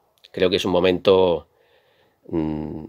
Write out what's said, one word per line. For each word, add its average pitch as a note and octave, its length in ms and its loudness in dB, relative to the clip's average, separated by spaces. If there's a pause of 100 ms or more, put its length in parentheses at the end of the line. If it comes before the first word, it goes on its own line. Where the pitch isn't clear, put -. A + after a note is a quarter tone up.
(320)
Creo F2+ 180 0
que F#2 80 0
es - 80 -4
un G2 60 -2
momento, F2+ 760 2 (800)
mm, D#2 600 -6